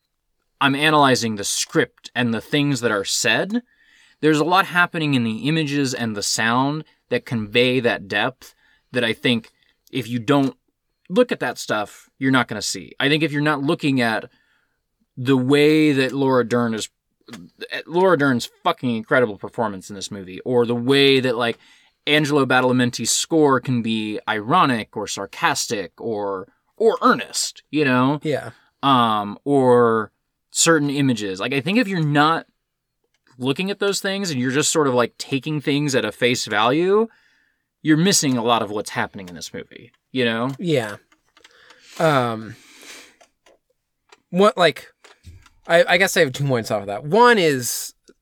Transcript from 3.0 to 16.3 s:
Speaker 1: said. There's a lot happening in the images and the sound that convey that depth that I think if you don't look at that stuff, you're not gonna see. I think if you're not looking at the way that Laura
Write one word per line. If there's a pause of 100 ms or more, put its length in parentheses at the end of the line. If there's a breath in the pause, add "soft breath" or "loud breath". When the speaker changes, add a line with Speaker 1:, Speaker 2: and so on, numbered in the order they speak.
Speaker 1:
said. (600 soft breath)
There's
a
lot
happening
in
the
images
and
the
sound (260)
that
convey
that
depth (360)
that
I
think (400)
if
you
don't (540)
look
at
that
stuff,
you're
not
gonna
see.
I
think
if
you're
not
looking
at (840)
the
way
that
Laura